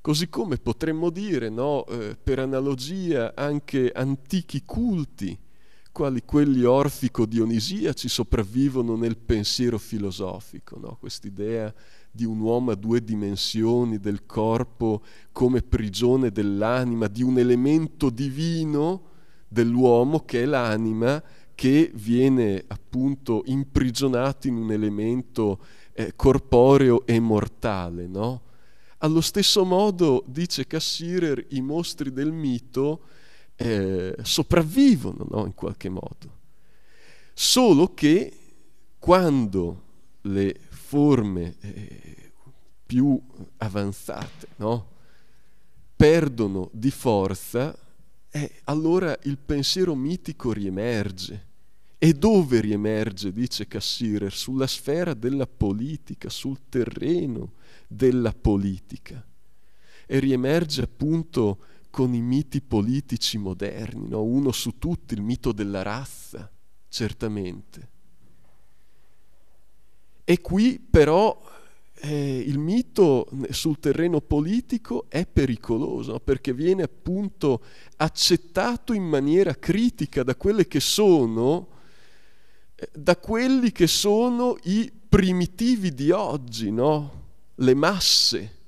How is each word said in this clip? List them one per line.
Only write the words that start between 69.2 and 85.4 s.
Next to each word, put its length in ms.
E 160
qui 380
però, 580
eh, 420
il 200
mito 720
sul 280
terreno 420
politico 880
è 180
pericoloso, 840
no? 80
Perché 340
viene 300
appunto 800
accettato 960
in 120
maniera 500
critica 680
da 140
quelle 320
che 120
sono, 880
eh, 180
da 220
quelli 560
che 160
sono 720
i 300
primitivi 840